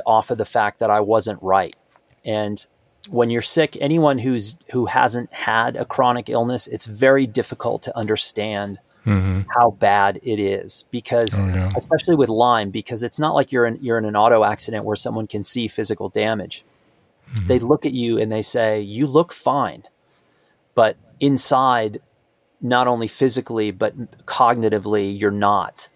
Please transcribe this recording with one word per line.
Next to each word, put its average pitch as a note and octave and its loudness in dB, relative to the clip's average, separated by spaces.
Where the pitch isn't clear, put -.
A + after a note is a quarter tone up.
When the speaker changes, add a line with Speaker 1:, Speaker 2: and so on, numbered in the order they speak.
Speaker 1:
off A2 4
of A2+ -4
the G#2+ 0
fact G#2+ -2
that A2 0
I G#2 4
wasn't G#2 0
right. F#2 2
And G#2+ -4
when A#2 2
you're A#2 -2
sick, - 0
anyone D3 2
who's, A#2 -4
who B2 0
hasn't A#2+ 0
had A#2 -2
a B2 -4
chronic B2 0
illness, A#2+ 0
it's - -8
very C3 4
difficult A2+ -4
to - -10
understand G#2 -4
Speaker 2:
Mm-hmm. F#2+ 0
Speaker 1:
how A#2+ 4
bad G2+ 2
it G#2+ -2
is, G2 -4
because A2+ -2
Speaker 2:
Oh, G2 0
yeah. F#2 -2
Speaker 1:
especially D#3+ -2
with B2+ 2
Lyme, A2+ 2
because A2 -8
it's A#2+ -6
not D#3 0
like C#3 0
you're A#2+ 2
in, A#2 -2
you're A#2 0
in A2 -2
an G#2 -2
auto A2 6
accident G#2 -4
where G#2 -2
someone A2 -6
can G#2 -8
see A#2 -2
physical G#2 -4
damage. G#2+ -4
Speaker 2:
Mm-hmm. G2+ -2
Speaker 1:
They B2+ 4
look C3 0
at C#3+ -4
you A#2 -2
and A2 -2
they A2 -2
say, A2 0
"You G#2+ -4
look D3+ 2
fine," A#2+ -2
but A2 4
inside, B2+ 2
not B2 2
only A#2 0
physically, A#2 0
but G2+ -2
cognitively, G#2+ 0
you're G#2 2
not. G2+ 0